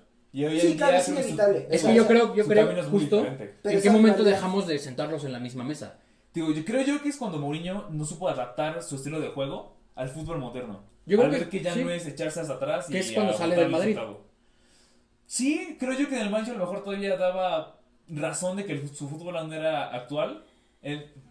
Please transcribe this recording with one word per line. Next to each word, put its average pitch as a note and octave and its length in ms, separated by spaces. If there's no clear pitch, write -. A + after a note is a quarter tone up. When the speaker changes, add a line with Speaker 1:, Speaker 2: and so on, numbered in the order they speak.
Speaker 1:
Y C#3 100
hoy D#3 160
Speaker 2:
Sí, E3+ 140
Speaker 1:
en D3+ 40
Speaker 2:
claro, F3 160
Speaker 1:
día F3+ 60
Speaker 2:
es - 60
Speaker 1:
creo - 120
que - 60
su, - 60
Speaker 2:
inevitable. G3+ 300
Speaker 3:
Es - 60
Speaker 2:
O - 40
Speaker 3:
que D#3+ 100
Speaker 2:
sea, A3+ 140
Speaker 3:
yo A3+ 140
creo, A3+ 280
yo G#3 80
Speaker 1:
su - 60
Speaker 3:
creo G#3+ 160
Speaker 1:
camino F3+ 180
es D3 80
muy G3+ 80
Speaker 3:
justo G3+ 180
Speaker 1:
diferente. C3+ 460
Speaker 2:
Pero G#3 120
Speaker 3:
en G3 60
qué G3 60
Speaker 2:
esa G#3+ 100
Speaker 3:
momento G#3+ 200
Speaker 2:
rivalidad G3+ 200
Speaker 3:
dejamos F#3 300
de D3+ 120
sentarlos D3 440
en C3+ 80
la A#2+ 80
misma B2 240
mesa. C3 340
Speaker 1:
Digo, D#3+ 180
yo D3+ 140
creo B3 160
yo C#4+ 200
que C#4+ 80
es C#4 80
cuando F#3 200
Mourinho E3+ 540
no D3+ 140
supo E3+ 220
adaptar D#3 560
su C#3+ 140
estilo D3+ 240
de - 80
juego - 480
al C3+ 140
fútbol D#3 300
moderno. B2 440
Speaker 3:
Yo G3 120
creo B3+ 120
Speaker 1:
Al - 40
Speaker 3:
que C4 60
Speaker 1:
ver - 100
que F#3+ 120
ya E3+ 120
Speaker 3:
sí. B3 120
Speaker 1:
no F3 60
es E3+ 140
echarse D#3 360
hacia C#3+ 140
atrás D#3 320
Speaker 3:
Que D3 100
Speaker 1:
y - 0
Speaker 3:
es F#3+ 160
cuando G3 200
Speaker 1:
a - 40
Speaker 3:
sale E3+ 160
Speaker 1:
aguantar F3 40
Speaker 3:
del E3 80
Speaker 1:
el D#3+ 60
Speaker 3:
Madrid. G3 240
Speaker 1:
resultado. - 300
Sí, D#4 540
creo B3+ 140
yo C#4 160
que C4+ 60
en A3+ 80
el G3+ 60
Manchester A3 260
a G3 40
lo F3+ 60
mejor F#3+ 180
todavía G3 340
daba F3+ 600
razón D#3+ 500
de G3+ 80
que D#3 80
el C#3 80
fu-, C#3+ 120
su D3 140
fútbol E3+ 300
aún D#3+ 160
era D#3 420
actual. D3+ 500
El, D3 300